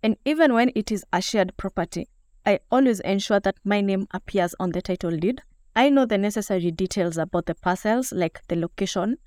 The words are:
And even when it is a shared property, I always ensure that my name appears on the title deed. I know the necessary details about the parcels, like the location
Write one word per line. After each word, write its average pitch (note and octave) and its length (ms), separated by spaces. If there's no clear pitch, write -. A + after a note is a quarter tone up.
And A3 220
even D4+ 300
when A#3 200
it G#3+ 160
is G#3 220
a F3 80
shared F#3 360
property, F3 520
I G#3 140
always B3 300
ensure G3 400
that F#3+ 240
my G3+ 160
name G3 320
appears F#3 460
on F#3 120
the F3 100
title F3+ 360
deed. F#3+ 260
I B3+ 120
know C#4 160
the A3 140
necessary G3 540
details F3 460
about E3+ 280
the E3 80
parcels, G#3+ 580
like E3+ 360
the E3+ 80
location F3 720